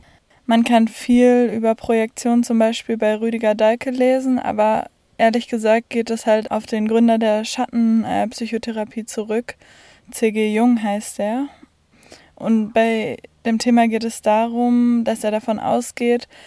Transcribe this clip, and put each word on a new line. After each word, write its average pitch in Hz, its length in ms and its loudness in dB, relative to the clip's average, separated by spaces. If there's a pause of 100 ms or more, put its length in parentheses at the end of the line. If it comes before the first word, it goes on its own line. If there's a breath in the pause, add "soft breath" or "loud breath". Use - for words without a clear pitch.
(460 soft breath)
Man 233 180 4
kann 226 240 4
viel 247 680 2
über 220 220 0
Projektion 233 640 0
zum 233 160 0
Beispiel 226 380 0
bei 214 200 0
Rüdiger 226 380 -2
Dahlke 220 360 0
lesen, 254 500 0
aber 214 460 0 (320)
ehrlich 226 320 2
gesagt 226 400 0
geht 233 200 -2
es 226 160 -6
halt 214 260 2
auf 214 140 -4
den 214 220 -2
Gründer 226 300 4
der 220 260 0
Schatten, 226 600 0
äh, 202 240 -2
Psychotherapie 220 760 -8
zurück. 220 500 -6 (540 soft breath)
C 220 220 -2
G 214 220 -2
Jung 233 280 2
heißt 208 380 -6
er. 233 300 -4 (840 loud breath)
Und 220 360 0
bei 226 460 0 (280)
dem 226 140 0
Thema 233 300 2
geht 226 160 -4
es 226 160 -8
darum, 233 840 2
dass 226 220 -4
er 214 60 -2
davon 214 280 -4
ausgeht, 240 680 -2 (180 loud breath)